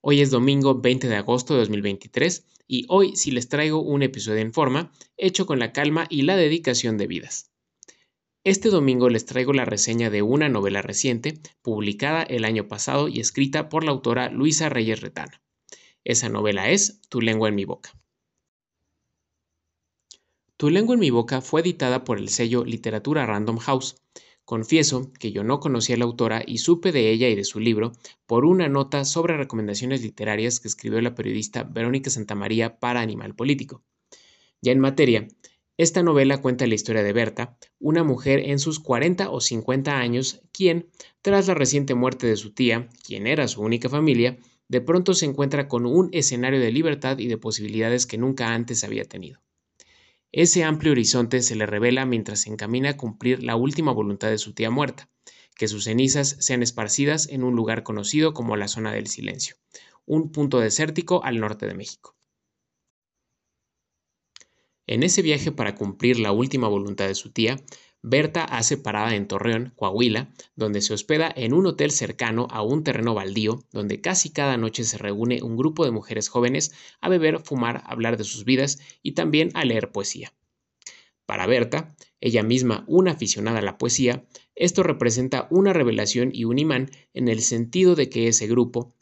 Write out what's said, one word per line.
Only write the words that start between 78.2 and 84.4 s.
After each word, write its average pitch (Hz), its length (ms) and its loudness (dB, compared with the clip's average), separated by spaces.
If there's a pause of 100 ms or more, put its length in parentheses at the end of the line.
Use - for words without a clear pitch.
sus 104 200 -10
vidas 131 340 2 (240)
y 143 100 -6
también 160 420 2
a 160 100 -2
leer 113 260 0
poesía. - 440 -8 (920)
Para 101 220 -4
Berta, 127 500 0 (240)
ella 113 220 2
misma 117 440 0
una 180 260 4
aficionada 110 480 -2
a - 20 -4
la 98 160 -6
poesía, 123 480 0 (280)